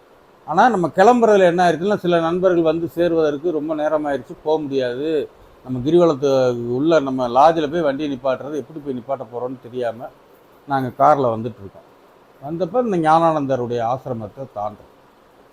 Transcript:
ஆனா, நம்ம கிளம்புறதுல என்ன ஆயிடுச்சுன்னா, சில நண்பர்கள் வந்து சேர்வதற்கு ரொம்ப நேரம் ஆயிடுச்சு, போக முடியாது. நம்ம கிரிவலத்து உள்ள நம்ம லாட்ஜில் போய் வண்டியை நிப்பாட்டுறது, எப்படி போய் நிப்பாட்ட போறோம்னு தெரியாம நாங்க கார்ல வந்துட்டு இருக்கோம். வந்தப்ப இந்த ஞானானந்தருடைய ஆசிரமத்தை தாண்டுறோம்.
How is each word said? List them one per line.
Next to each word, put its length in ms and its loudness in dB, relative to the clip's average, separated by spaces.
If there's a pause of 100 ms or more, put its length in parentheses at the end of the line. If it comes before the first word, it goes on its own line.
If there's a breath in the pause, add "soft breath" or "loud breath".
(460)
ஆனா, 220 4
நம்ம 200 0
கிளம்புறதுல 520 4
என்ன 300 4
ஆயிடுச்சுன்னா, 260 -2
சில 240 0
நண்பர்கள் 420 2
வந்து 260 0
சேர்வதற்கு 640 0
ரொம்ப 240 -4
நேரம் 320 -2
ஆயிடுச்சு, 280 -6 (100)
போக 160 0
முடியாது. 680 -4 (360)
நம்ம 260 -6
கிரிவலத்து 640 4 (140)
உள்ள 340 2
நம்ம 280 -2
லாட்ஜில் 420 4
போய் 100 -4
வண்டியை 320 -2
நிப்பாட்டுறது, 440 -4
எப்படி 280 -10
போய் 140 -8
நிப்பாட்ட 240 -8 (120)
போறோம்னு 280 -8
தெரியாம 460 -8 (600)
நாங்க 300 -2
கார்ல 360 4
வந்துட்டு 260 -10
இருக்கோம். 280 -20 (540)
வந்தப்ப 420 -4
இந்த 260 0
ஞானானந்தருடைய 720 0
ஆசிரமத்தை 640 -6 (120)
தாண்டுறோம். 360 -10 (600)